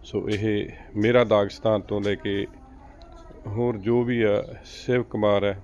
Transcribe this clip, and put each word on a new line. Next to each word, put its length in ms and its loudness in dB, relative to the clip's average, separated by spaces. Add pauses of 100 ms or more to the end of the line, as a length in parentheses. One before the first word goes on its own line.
ਸੋ 260 -6
ਇਹ 400 -2 (260)
ਮੇਰਾ 280 4
ਦਾਗਿਸਤਾਨ 580 2
ਤੋਂ 200 -4
ਲੈ 140 0
ਕੇ 320 -4 (1000)
ਹੋਰ 300 -2
ਜੋ 260 2
ਵੀ 180 0
ਆ, 220 2 (220)
ਸ਼ਿਵ 380 -2
ਕੁਮਾਰ 400 2
ਹੈ 200 -2